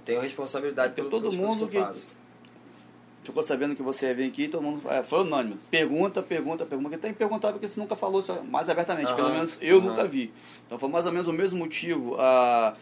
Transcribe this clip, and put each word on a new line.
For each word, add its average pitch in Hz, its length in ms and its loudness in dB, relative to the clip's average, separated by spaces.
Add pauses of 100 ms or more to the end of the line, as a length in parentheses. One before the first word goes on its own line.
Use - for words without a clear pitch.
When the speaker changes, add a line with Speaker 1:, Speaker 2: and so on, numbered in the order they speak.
Speaker 1:
Tenho 120 160 0
responsabilidade 135 720 -2
Speaker 2:
Tem 143 100 -4
Speaker 1:
pelo, 139 60 -6
Speaker 2:
todo 226 140 0
Speaker 1:
pelas 208 120 0
coisas 208 220 0
Speaker 2:
mundo 214 120 -2
Speaker 1:
que 190 80 -8
eu 196 40 2
Speaker 2:
que 202 60 0
Speaker 1:
faço. - 200 -10 (1160)
Speaker 2:
ficou 151 180 -2
sabendo 147 340 0
que 135 60 -10
você 135 260 -2
ia 127 60 2
vir 131 140 0
aqui, 143 200 -2
todo 160 140 -4
mundo, 147 280 -4
é, 135 120 2
foi 160 200 0
unânime. 131 360 0 (140)
Pergunta, 165 500 2
pergunta, 165 440 -4
pergunta, 143 240 -4
porque 160 120 -8
tem 220 100 -4
que 208 60 -10
perguntar 208 340 0
porque 208 160 -8
você 202 120 -8
nunca 208 160 -4
falou 196 260 0
isso, 185 160 -6 (120)
mas 156 200 0
abertamente, 165 380 0
Speaker 1:
Aham, 127 80 0
Speaker 2:
pelo 131 160 2
menos 160 280 -2
eu 180 200 8
Speaker 1:
aham. 185 80 4
Speaker 2:
nunca 220 180 0
vi. 131 260 -2 (360)
Então 120 100 -10
foi 131 100 -4
mais 170 200 0
ou 175 40 0
menos 175 160 -2
o 165 60 0
mesmo 180 240 0
motivo, 160 640 -4
a, 123 640 6